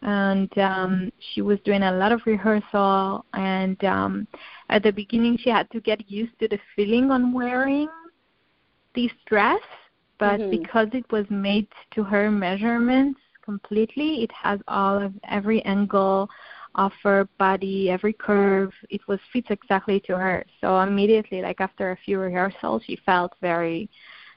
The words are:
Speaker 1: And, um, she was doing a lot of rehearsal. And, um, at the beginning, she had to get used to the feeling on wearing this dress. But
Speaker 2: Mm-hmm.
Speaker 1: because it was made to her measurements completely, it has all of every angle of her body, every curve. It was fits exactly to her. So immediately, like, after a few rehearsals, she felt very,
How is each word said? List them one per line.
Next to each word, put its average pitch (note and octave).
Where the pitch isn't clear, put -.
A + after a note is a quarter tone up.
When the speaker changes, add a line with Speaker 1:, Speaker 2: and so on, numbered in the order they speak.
Speaker 1:
And, G3
um, F#3+
she G3+
was G3+
doing G3+
a F#3+
lot F#3+
of A#3
rehearsal. G3+
And, F#3+
um, G3
at G#3+
the G#3+
beginning, A#3
she B3+
had G3
to A3+
get G#3+
used G#3+
to A3
the G#3
feeling A#3
on B3
wearing C4
this A#3+
dress. A#3
But G#3
Speaker 2:
Mm-hmm. G3+
Speaker 1:
because G#3+
it B3+
was G#3+
made G3+
to A3
her G3+
measurements A#3
completely, A3+
it -
has -
all G3
of G3
every G#3
angle G3
of G3
her G3
body, F#3+
every F#3
curve. G3
It G3+
was G3
fits B3
exactly G3
to F#3
her. F#3
So F#3
immediately, G3+
like, F3+
after F#3+
a F#3
few G3
rehearsals, F#3+
she -
felt F3+
very, E3+